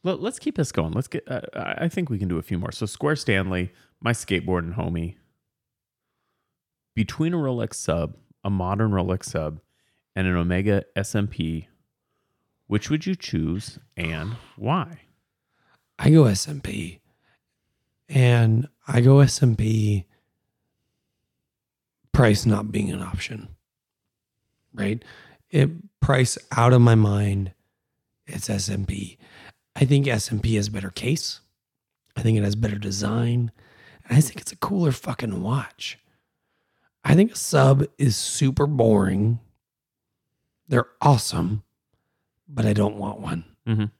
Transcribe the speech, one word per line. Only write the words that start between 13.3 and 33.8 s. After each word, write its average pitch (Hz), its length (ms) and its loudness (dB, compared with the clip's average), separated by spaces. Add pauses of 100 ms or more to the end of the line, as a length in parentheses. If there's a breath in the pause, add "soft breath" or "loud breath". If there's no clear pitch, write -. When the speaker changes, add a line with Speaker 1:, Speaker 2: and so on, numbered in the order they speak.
Speaker 1:
and 85 400 -6 (200)
why? 160 440 -4 (1000)
Speaker 2:
I 135 120 4
go 156 160 8
S 98 200 0
M 135 140 -10
P. 92 400 -10 (1080)
And 120 600 4 (180)
I - 140 2
go 135 200 8
S - 220 4
M 120 140 4
P, 107 480 0 (2000)
price 110 340 4
not 107 240 0
being 104 200 -2
an 92 120 -8
option, - 460 -10 (1200)
right? 104 300 -4 (480 loud breath)
It, 143 200 2 (300)
price 131 360 2 (160)
out 120 200 4
of 123 80 8
my 117 140 8
mind, 101 580 2 (720)
it's - 240 -10
S 98 180 -4
M 98 160 -4
P. 98 340 -8 (560 loud breath)
I 143 100 2
think 139 220 2
S 113 240 -2
M 104 100 -2
P 113 160 0
has 101 120 0
better 98 220 -8
case. - 500 -4 (760)
I - 60 -6
think 110 160 4
it 101 60 0
has 101 120 0
better 107 220 -2
design. 113 720 -2 (580 soft breath)